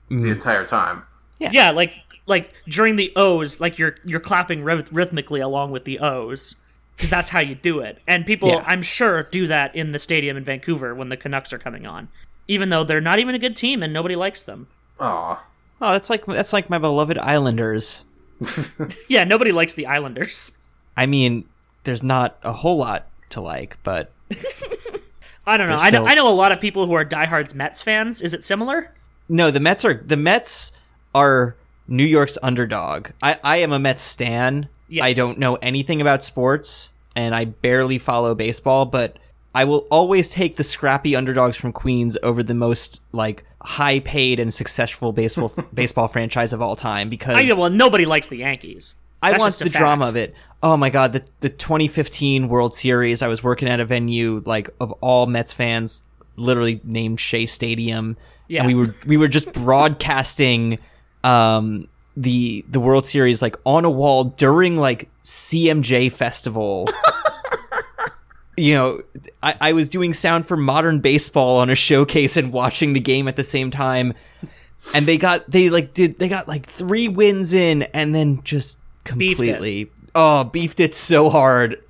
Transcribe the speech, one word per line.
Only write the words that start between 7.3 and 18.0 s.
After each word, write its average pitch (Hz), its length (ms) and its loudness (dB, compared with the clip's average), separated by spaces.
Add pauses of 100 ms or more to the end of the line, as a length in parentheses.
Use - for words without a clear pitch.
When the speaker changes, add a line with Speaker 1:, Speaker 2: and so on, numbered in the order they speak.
Speaker 3:
how 175 100 0
you 139 140 -2
do 156 240 -2
it. 110 180 -8 (100)
And 175 200 0
people, 196 240 2
Speaker 1:
Yeah. 165 160 2
Speaker 3:
I'm 180 160 -2
sure, 202 400 0
do 180 240 -4
that 147 280 -2
in 160 180 -6
the 143 60 -6
stadium 143 380 -2
in 135 80 -10
Vancouver 135 500 -6
when 131 140 -10
the 131 80 -8
Canucks 139 380 -8
are 120 40 -12
coming 117 280 -14
on, 98 220 -16 (380)
even 196 220 -2
though 160 160 0
they're 156 160 0
not 175 200 2
even 254 140 -4
a 247 40 -6
good 240 180 -4
team 247 260 -4
and 160 80 -6
nobody 165 240 -4
likes 190 280 -6
them. 117 240 -18 (340)
Speaker 2:
Aw. 87 420 -6 (380)
Speaker 1:
Oh, 208 120 0
that's 196 180 -2
like, 220 160 -4
that's - 260 -4
like 202 160 -2
my 180 100 -2
beloved 151 380 0
Islanders. 117 880 -2 (360)